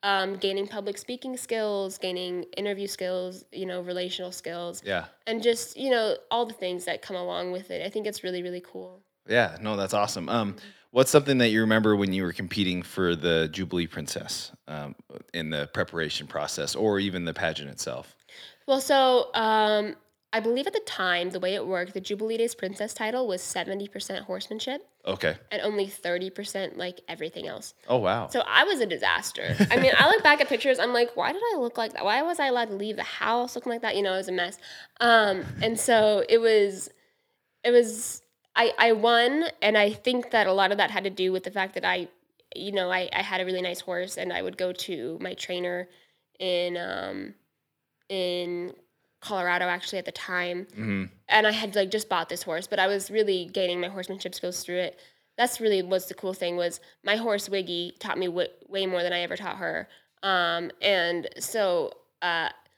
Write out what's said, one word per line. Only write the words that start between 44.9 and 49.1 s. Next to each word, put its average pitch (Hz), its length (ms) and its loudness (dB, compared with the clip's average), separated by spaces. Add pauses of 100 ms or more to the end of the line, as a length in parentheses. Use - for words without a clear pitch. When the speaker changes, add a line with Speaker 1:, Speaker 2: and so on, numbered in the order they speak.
Speaker 1:
my 185 140 -8
trainer 180 540 -6 (500)
in, 175 360 -2
um, 95 600 -8 (720)
in 175 640 -4 (480)